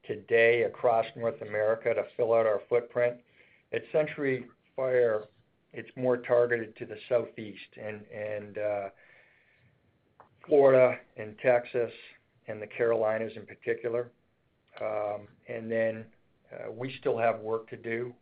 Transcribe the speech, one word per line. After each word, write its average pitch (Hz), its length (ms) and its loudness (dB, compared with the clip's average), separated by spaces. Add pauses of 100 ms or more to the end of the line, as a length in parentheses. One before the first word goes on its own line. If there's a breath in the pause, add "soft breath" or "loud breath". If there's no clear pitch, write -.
today 117 600 2
across 113 420 0 (100)
North 117 240 -4
America 107 540 -2
to 104 80 0 (160)
fill 117 160 2
out 113 100 4
our 104 240 2
footprint. 120 480 0 (560 soft breath)
At 117 100 -4 (100)
Century 143 520 -2 (320)
Fire, 123 480 2 (480)
it's 110 240 -12
more 127 200 2
targeted 120 640 2
to 120 80 -10
the 110 100 -12 (120)
Southeast 110 500 -2 (220)
and, 107 200 -10 (120)
and, 104 460 -8
uh, 104 300 -4 (1600 soft breath)
Florida 135 520 8 (180)
and 107 220 -12
Texas 120 540 0 (560)
and 107 120 -10
the 104 60 -10
Carolinas 110 720 0
in 104 100 -16
particular. 120 640 -4 (720)
Um, 107 480 -4 (200)
and 117 220 -10
then, 113 340 -2 (480)
uh, 110 200 -12
we 127 260 -8
still 127 180 -2
have 113 220 2
work 110 320 -6
to 117 60 -12
do 117 460 -6